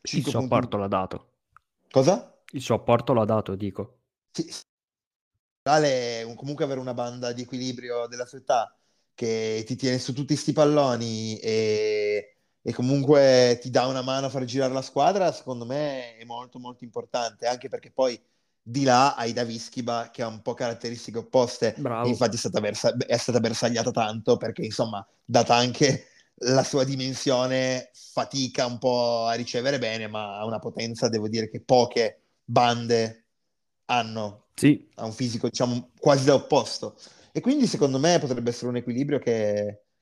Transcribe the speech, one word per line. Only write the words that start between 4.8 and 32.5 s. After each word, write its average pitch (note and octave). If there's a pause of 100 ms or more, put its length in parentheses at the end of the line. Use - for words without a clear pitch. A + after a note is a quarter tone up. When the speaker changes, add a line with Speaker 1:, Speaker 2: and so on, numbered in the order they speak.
Speaker 2:
Vale B2+
un-, A#2
comunque C#3+
avere C3+
una B2+
banda A#2+
di B2
equilibrio B2
della A#2+
sua C3+
età A#2+ (380)
che A2+
ti B2+
tiene B2+
su B2+
tutti C#3+
sti C#3+
palloni A#2
e... G#2+ (240)
e A#2+
comunque C3
ti B2+
dà B2+
una C3
mano C3+
a -
far B2+
girare C3
la C3
squadra, E3+
secondo A#2+
me C3
è A2+
molto, A#2+
molto B2
importante, A#2
anche B2
perché A#2+
poi B2+ (440)
di B2+
là C3
hai A#2
Davischiba A#2
che -
ha A#2
un A2
po' B2
caratteristiche A#2
opposte, A#2
Speaker 1:
Bravo. A#2+
Speaker 2:
e A#2+
infatti A#2
è A#2
stata A2
bersa-, A2
è A#2+
stata A#2+
bersagliata A2+
tanto A2+
perché, A2+
insomma, A2 (180)
data A#2+
anche B2 (360)
la C3
sua C#3
dimensione, C3
fatica B2+
un A#2+
po' A#2+
a A#2
ricevere B2
bene, A2+
ma G#2+
ha G#2+
una A2+
potenza, A#2
devo A2
dire, A2
che -
poche A#2+ (220)
bande A#2 (600)